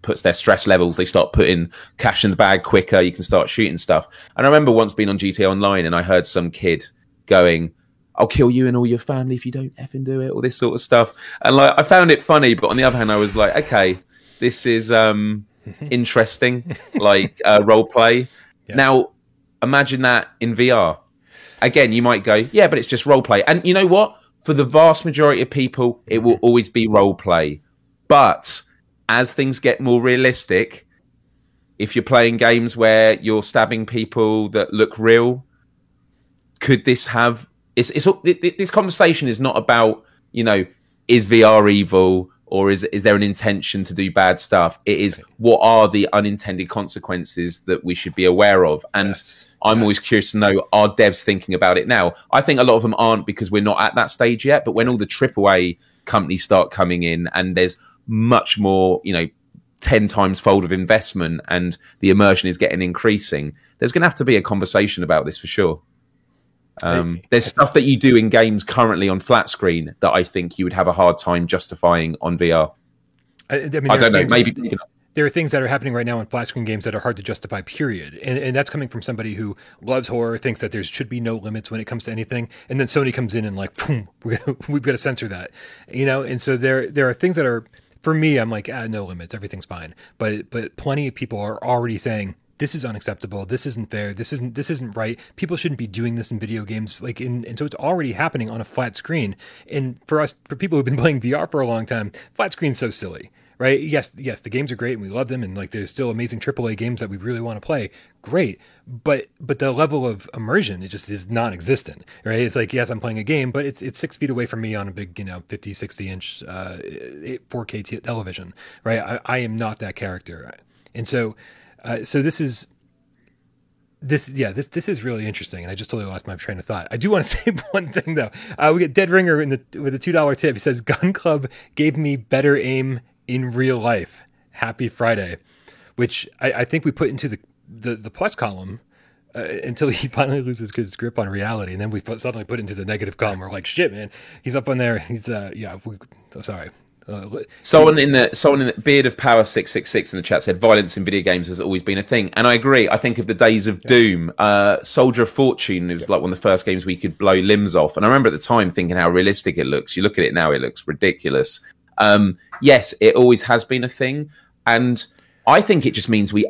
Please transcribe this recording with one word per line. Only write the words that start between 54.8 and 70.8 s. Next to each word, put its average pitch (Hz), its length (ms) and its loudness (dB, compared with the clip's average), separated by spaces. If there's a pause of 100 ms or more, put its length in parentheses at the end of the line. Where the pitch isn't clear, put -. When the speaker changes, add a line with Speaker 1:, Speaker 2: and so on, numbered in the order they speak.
Speaker 1:
all 123 120 0
the 101 80 -4
triple 101 440 0
A 90 260 2 (280)
companies 92 400 -2
start 92 260 4
coming 90 320 0
in 85 300 -2
and 92 240 -2
there's 92 220 0 (280)
much 113 520 2
more, 95 460 2
you 98 80 -6
know, 82 140 -2 (540)
ten 107 260 2
times 95 340 0
fold 98 240 4
of 85 80 -4
investment 92 760 -2
and 90 280 -2 (220)
the 98 100 0
immersion 95 400 4
is 87 80 -4
getting - 240 0
increasing, 90 720 -2 (260)
there's 123 140 -2
gonna 175 140 2
have - 80 0
to 143 100 -4
be 123 120 4
a 95 40 2
conversation 101 640 -2
about 78 240 0
this 78 120 -10
for - 100 -16
sure. 82 320 -2 (1000)
Um, 85 320 -2
Speaker 2:
Right. 87 160 -14
Speaker 1:
there's 117 140 4
stuff - 300 2
that 147 80 6
you 131 140 2
do 127 180 6
in 110 140 6
games 110 340 4
currently 101 460 0
on 95 100 0
flat 113 320 0
screen 82 500 -2
that - 140 2
I 90 80 2
think 87 360 -8
you 92 60 -2
would 90 80 -4
have 92 140 0